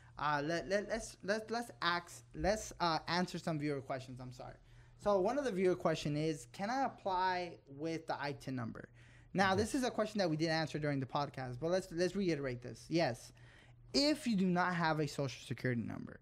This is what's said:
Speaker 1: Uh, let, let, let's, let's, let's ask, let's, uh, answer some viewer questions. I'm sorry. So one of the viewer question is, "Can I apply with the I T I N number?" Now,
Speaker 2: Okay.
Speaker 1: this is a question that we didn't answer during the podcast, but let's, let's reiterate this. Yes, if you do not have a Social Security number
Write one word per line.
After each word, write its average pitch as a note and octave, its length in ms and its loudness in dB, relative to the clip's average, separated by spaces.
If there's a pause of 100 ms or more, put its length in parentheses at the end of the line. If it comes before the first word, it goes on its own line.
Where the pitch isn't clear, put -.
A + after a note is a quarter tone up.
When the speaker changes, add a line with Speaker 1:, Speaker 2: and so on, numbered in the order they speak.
(180)
Speaker 1:
Uh, C#3+ 260 0
let, D#3+ 240 -2
let, G3+ 200 0
let's, - 360 -4
let's, A3 260 -2
let's A#3 200 -4 (120)
ask, E3+ 400 0 (120)
let's, E3 460 0
uh, E3 180 4 (100)
answer F3 300 2
some D#3+ 200 -2
viewer C#3+ 220 -2
questions. B2+ 400 -8
I'm B2+ 120 -10
sorry. B2 220 -14 (480)
So G3+ 180 6
one A3+ 160 2
of C#4+ 80 2
the A#3 80 0
viewer F3+ 220 4
question D#3+ 420 0
is, D#3 360 0
"Can G3+ 180 -4
I C4+ 140 0
apply F#3 720 0 (100)
with D#3 400 -4
the D3 120 -2
I C#3+ 140 -2
T B2 140 -12
I - 20 -6
N C3 80 -4
number?" - 320 -6 (460)
Now, F#3+ 180 4
Speaker 2:
Okay. F#3+ 80 4
Speaker 1:
this A3 140 0
is B3+ 100 0
a A#3+ 60 0
question G#3+ 300 -2
that F3+ 100 2
we D#3 80 0
didn't D#3+ 160 2
answer D#3+ 240 -2
during D3 200 0
the C3 60 0
podcast, C3 560 -4
but D#3+ 100 0
let's, F3+ 200 0
let's F3 260 0
reiterate C#3 460 0
this. A#2+ 260 -12
Yes, D3+ 440 0 (600)
if C#4+ 340 4
you A#3 80 4
do F#3+ 120 4
not F3+ 280 4
have D#3+ 260 2
a D3+ 60 2
Social - 400 -4
Security B2 360 0
number - 400 -8